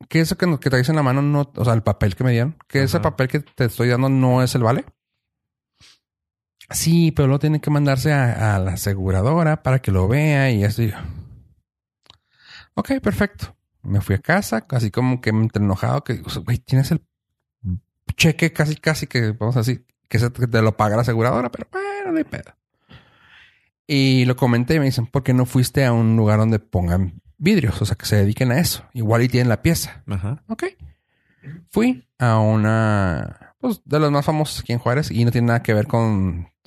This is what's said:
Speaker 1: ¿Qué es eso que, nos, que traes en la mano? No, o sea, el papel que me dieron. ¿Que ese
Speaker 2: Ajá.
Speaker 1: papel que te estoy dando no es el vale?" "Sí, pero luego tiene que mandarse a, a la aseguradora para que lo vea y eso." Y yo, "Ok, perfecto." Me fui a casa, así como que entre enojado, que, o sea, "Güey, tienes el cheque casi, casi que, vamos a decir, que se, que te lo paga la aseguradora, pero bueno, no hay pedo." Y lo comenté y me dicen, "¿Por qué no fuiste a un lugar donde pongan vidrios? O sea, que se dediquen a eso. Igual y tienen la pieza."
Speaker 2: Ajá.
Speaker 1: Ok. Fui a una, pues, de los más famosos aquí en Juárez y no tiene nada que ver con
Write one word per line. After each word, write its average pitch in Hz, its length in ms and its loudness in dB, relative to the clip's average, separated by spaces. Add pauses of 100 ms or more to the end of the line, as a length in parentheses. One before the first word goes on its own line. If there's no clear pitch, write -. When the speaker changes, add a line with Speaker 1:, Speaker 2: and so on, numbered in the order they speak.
Speaker 1:
¿Qué 160 100 0
es 160 80 2
eso 180 100 -6
que, - 80 0
nos, 160 140 0
que 143 100 -2
traes 127 200 2
en 160 80 2
la 151 60 2
mano? 135 200 2
No, 143 320 0
o 113 100 -2
sea, 120 80 2
el 113 100 2
papel 104 320 0
que - 80 -4
me 127 80 2
dieron. 120 260 0 (100)
¿Que 139 160 0
ese 135 140 0
Speaker 2:
Ajá. 208 120 -2
Speaker 1:
papel 131 200 -2
que 151 100 -2
te - 260 -4
estoy 120 240 0
dando 127 200 2
no 127 340 4
es 123 120 0
el 123 80 2
vale?" 120 220 2 (1800)
"Sí, 165 420 2
pero 147 160 2
luego 139 120 2
tiene 151 220 0
que - 100 -6
mandarse 143 420 0
a, 113 420 0
a 98 40 0
la 92 140 -2
aseguradora 101 880 0
para 131 160 2
que - 120 -2
lo 92 160 2
vea 139 440 2
y 104 120 0
eso." 104 200 0
Y 107 80 -2
yo, - 60 -12 (1800)
"Ok, 240 260 -4
perfecto." - 540 -4 (280)
Me 98 180 0
fui 98 140 0
a - 40 -2
casa, 202 500 -2
así 113 220 -2
como 123 300 -2
que - 80 -2
entre 110 340 0
enojado, 113 400 -2
que, - 220 -8
o - 40 -8
sea, - 140 -8
"Güey, 120 140 -2
tienes - 340 0
el 160 100 -2 (1120)
cheque 160 360 0
casi, 151 240 -2
casi 156 320 -4
que, 113 240 -2
vamos 113 240 -2
a 123 40 2
decir, 123 260 -2 (240)
que 127 100 0
se, 120 140 0
que 123 140 -2
te 113 140 2
lo 110 140 2
paga 107 200 0
la 120 80 0
aseguradora, 123 480 0
pero - 200 -14
bueno, 403 400 -8
no 320 60 -2
hay 311 80 -2
pedo." - 280 -14 (1300)
Y 135 380 4
lo 127 100 2
comenté 123 400 2
y 160 40 2
me 139 60 0
dicen, 127 220 -2
"¿Por 135 160 -4
qué 127 100 0
no 127 120 2
fuiste 131 400 0
a 123 80 2
un 113 240 4
lugar 107 220 4
donde 110 200 2
pongan 87 600 -2 (160)
vidrios? 151 440 0
O 104 40 0
sea, 104 100 -2
que - 100 -16
se 104 120 0
dediquen 104 340 2
a 131 80 2
eso. - 240 -2 (100)
Igual 117 280 0
y 127 80 2
tienen 123 180 2
la 110 140 0
pieza." - 480 -4
Speaker 2:
Ajá. 101 400 -8
Speaker 1:
Ok. 220 140 -8 (1080)
Fui 254 360 -2 (140)
a 113 200 2
una, 107 1200 0
pues, 247 260 -4
de 147 140 -2
los 151 120 2
más 143 140 0
famosos 156 340 -2
aquí - 140 -6
en 120 60 -2
Juárez 127 320 -2
y 113 120 0
no 117 80 2
tiene 120 160 0
nada 117 160 0
que 113 100 0
ver 104 140 0
con 95 600 -2 (180)